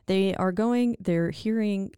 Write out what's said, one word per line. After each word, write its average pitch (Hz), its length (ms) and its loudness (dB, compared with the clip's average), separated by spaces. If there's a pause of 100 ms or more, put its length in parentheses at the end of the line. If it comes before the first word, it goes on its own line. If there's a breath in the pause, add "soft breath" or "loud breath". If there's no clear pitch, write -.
they 190 300 2
are 185 180 0
going, 240 460 0
they're 170 320 0
hearing 208 680 -2